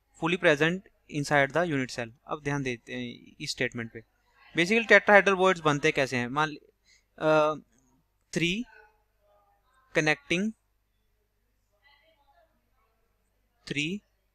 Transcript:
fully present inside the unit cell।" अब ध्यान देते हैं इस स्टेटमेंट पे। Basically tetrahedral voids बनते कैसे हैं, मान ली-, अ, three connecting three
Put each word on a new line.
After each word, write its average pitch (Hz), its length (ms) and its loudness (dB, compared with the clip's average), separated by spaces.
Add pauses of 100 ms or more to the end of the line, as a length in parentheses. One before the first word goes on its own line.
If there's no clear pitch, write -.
(240)
fully 170 200 -2
present 165 360 2 (360)
inside 143 380 0
the 165 220 0
unit 131 200 -4
cell।" 117 160 -10 (160)
अब 151 160 -10
ध्यान 143 200 -4
देते 123 300 -8
हैं 123 460 -12
इस - 120 -10
स्टेटमेंट 120 420 -6
पे। 113 80 -16 (560)
Basically 214 340 2
tetrahedral 196 500 6
voids 185 180 4
बनते 156 320 2
कैसे 131 260 -2
हैं, 123 100 -2
मान 151 220 -2
ली-, - 140 -16 (560)
अ, 156 340 2 (840)
three 175 260 -2 (1300)
connecting 170 540 -2 (3250)
three 151 300 -4 (360)